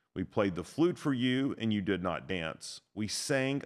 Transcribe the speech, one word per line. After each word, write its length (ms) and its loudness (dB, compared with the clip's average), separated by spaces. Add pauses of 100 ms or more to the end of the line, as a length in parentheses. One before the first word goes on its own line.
(160)
'We 100 -2
played 300 2
the 80 -2
flute 340 2
for 160 0
you, 440 2
and 160 0
you 80 2
did 200 0
not 260 -2
dance. 520 -6 (140)
We 140 -4
sang 580 0